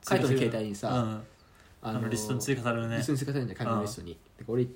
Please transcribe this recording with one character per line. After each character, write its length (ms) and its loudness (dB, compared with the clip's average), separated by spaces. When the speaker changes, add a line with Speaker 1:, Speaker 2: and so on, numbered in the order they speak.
Speaker 1:
追 160 4
加 80 4
す 60 6
る。 80 6
Speaker 2:
カ 60 4
イ 40 2
ト 0 -
の 0 -
携 80 -2
帯 120 -2
に 40 -6
さ、 140 -2
Speaker 1:
う 40 0
ん。 40 2
Speaker 2:
あ 100 -4
の、 60 0
Speaker 1:
あ 20 -2
の、 80 0
リ 80 0
ス 120 -2
ト 60 0
に 60 -2
追 160 0
加 60 -4
さ 100 2
れ 80 0
る 80 -2
ね。 80 -2
Speaker 2:
リ 60 0
ス 40 -2
ト 60 2
に 60 2
追 80 -4
加 60 -2
さ 60 0
れ 20 0
る 60 0
ん 20 -4
だ 60 -8
よ、 40 -10
買 80 -2
い 40 0
物 120 2
リ 60 -2
ス 80 -8
ト 60 -10
に。 160 -12
Speaker 1:
う 40 -14
ん。 40 -18
Speaker 2:
で、 60 -4
俺 120 4
行 40 -2
っ 80 -14